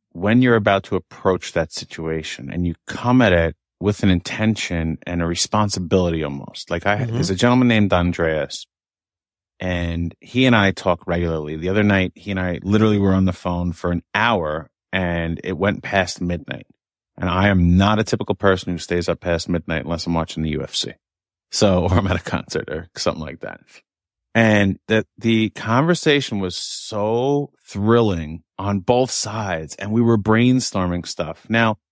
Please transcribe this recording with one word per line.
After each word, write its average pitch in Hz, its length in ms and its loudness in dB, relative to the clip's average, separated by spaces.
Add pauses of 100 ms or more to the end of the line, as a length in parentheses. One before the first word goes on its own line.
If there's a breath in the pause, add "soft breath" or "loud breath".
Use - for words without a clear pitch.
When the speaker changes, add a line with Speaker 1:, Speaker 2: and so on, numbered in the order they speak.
(100)
Speaker 1:
when 107 320 2
you're 120 140 6
about 101 260 2
to - 140 -4
approach - 560 -2
that 80 180 -2
situation - 800 -8
and 87 160 -2
you 82 80 -2 (120)
come 123 340 0
at 104 120 6
it 82 220 2 (240)
with 98 240 -2
an 104 60 4
intention 90 1000 0
and 85 140 -4
a 85 60 0
responsibility 87 960 0
almost. - 460 -10
Like 87 160 -4
I, 101 100 2
Speaker 2:
Mm-hmm. 117 180 -2
Speaker 1:
there's 127 160 -2
a 98 40 -2
gentleman 123 340 4
named 104 240 4
Andreas, 85 760 0 (920)
and 87 600 -4
he 131 260 0
and 120 100 6
I 98 160 4
talk - 340 -2
regularly. 82 500 -2
The 82 120 -4
other 104 140 2
night, 95 320 2
he - 160 -10
and 95 100 -4
I 90 220 -4
literally 107 360 4
were 98 140 4
on 95 140 4
the 90 60 2
phone 87 400 -4
for 87 200 -4
an 85 100 -2 (120)
hour, 85 560 -2 (220)
and 85 520 -2
it 87 140 -6
went 101 240 -2
past 92 400 -2
midnight. 87 440 -6 (520)
And 90 100 -2
I 92 200 2
am 87 280 4
not 104 220 4
a 107 60 0
typical - 300 -2
person 92 380 0
who 85 60 -6
stays 87 320 -2
up 85 100 -4
past 85 280 -2
midnight 82 360 -4
unless 82 220 -6
I'm 85 80 -2
watching 80 280 -4
the 80 80 -2
U 69 120 -4
F - 120 -10
C. - 180 -6 (580)
So, 95 340 4
<laughs> 87 60 0
or - 20 0
I'm 92 140 2
at 95 100 0
a - 60 -6
concert - 480 -6
or 82 260 -8
something 80 260 -4
like 76 180 -12
that. - 200 -14 (760)
And 107 420 4 (100)
that 110 180 0 (100)
the 113 340 0
conversation 139 880 0
was 92 160 -4
so 120 960 -2 (120)
thrilling 98 800 0 (160)
on 101 220 -2
both 123 300 2
sides, 98 680 -6
and 101 160 -8
we 117 100 4
were 117 160 4
brainstorming 107 880 2
stuff. - 420 -8
Now, 113 300 2 (140)